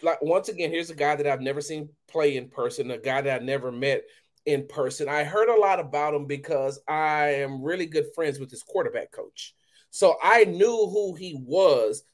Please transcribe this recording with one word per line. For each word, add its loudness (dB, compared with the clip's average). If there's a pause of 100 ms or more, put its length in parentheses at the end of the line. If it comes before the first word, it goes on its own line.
like, 0
once 0
again, -4
here's -4
a -14
guy 2
that -2
I've 0
never -4
seen -8 (200)
play 2
in -8
person, -4
a -6
guy -2
that -2
I -10
never -4
met -2 (420)
in 0
person. -4
I 0
heard 2
a 6
lot 4
about -2
him -2
because -4
I 2
am -4
really -4
good 0
friends -2
with -12
his -18
quarterback -4
coach. -14 (360)
So 4
I 8
knew 2 (240)
who -2
he -12
was. 2 (120)